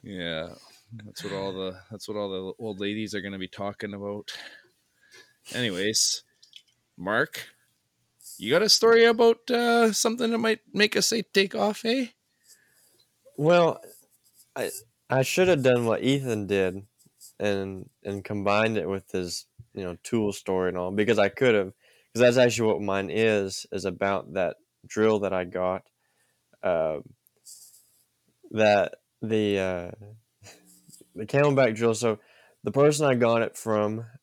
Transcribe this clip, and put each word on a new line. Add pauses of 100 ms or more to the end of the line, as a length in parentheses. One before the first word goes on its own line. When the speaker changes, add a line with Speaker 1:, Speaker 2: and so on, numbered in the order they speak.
Speaker 1:
Yeah. (500)
That's
what
all
the, (100)
that's
what
all
the
old
ladies
are
gonna
be
talking
about. (1200)
Anyways, (720)
Mark, (920)
you
got
a
story
about,
uh,
something
that
might (140)
make
us
say
take
off,
eh? (1300)
Speaker 2:
Well, (760)
I, (380)
I
should
have
done
what
Ethan
did (540)
and, (140)
and
combined
it
with
his, (280)
you
know,
tool
story
and
all,
because
I
could
have, (460)
'cause
that's
actually
what
mine
is,
is
about
that (280)
drill
that
I
got. (760)
Um, (1400)
that (260)
the,
uh, (1200)
the
Camelback
drill.
So (440)
the
person
I
got
it
from (160)